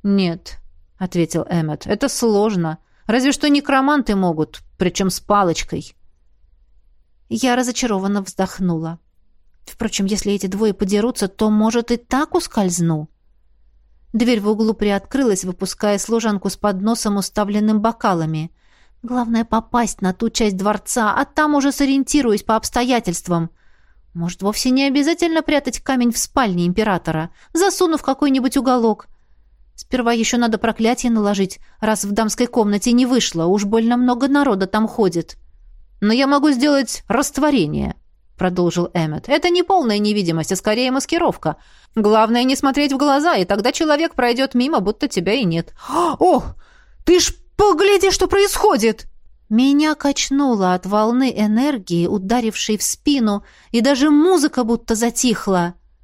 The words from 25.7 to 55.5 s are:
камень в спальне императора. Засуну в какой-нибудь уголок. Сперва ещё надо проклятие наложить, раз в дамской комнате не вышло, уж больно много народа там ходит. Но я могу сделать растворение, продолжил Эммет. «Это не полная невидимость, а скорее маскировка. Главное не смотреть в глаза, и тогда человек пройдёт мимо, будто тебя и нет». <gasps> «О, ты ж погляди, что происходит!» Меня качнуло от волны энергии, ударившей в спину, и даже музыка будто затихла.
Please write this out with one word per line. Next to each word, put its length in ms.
камень 320
в 60
спальне 480
императора. 640
Засуну 440
в 60
какой-нибудь 540
уголок. 500
Сперва 360
ещё 240
надо 220
проклятие 540
наложить, 480
раз 260
в 60
дамской 380
комнате 440
не 140
вышло, 400
уж 180
больно 320
много 320
народа 380
там 220
ходит. 500
Но 120
я 140
могу 240
сделать 580
растворение, 840
продолжил 540
Эммет. 340
«Это 220
не 120
полная 360
невидимость, 520
а 60
скорее 340
маскировка. 640
Главное 500
не 120
смотреть 380
в 20
глаза, 400
и 80
тогда 260
человек 440
пройдёт 400
мимо, 260
будто 280
тебя 260
и 100
нет». 360
<gasps> 380
«О, 240
ты 160
ж 140
погляди, 540
что 180
происходит!» 800
Меня 440
качнуло 800
от 140
волны 500
энергии, 680
ударившей 720
в 40
спину, 600
и 100
даже 260
музыка 560
будто 300
затихла. 800